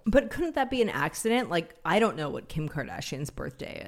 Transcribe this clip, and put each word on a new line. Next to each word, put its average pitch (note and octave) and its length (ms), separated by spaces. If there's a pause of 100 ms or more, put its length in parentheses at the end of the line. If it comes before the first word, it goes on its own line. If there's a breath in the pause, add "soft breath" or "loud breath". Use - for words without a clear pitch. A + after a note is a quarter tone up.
But B3 260
couldn't E4 240
that C4 140
be B3+ 120
an G#3 80
accident? A3 600
Like, E3 340
I F3 160
don't A3 160
know D3+ 140
what C3 180
Kim D3+ 220
Kardashian's C#3 600
birthday - 580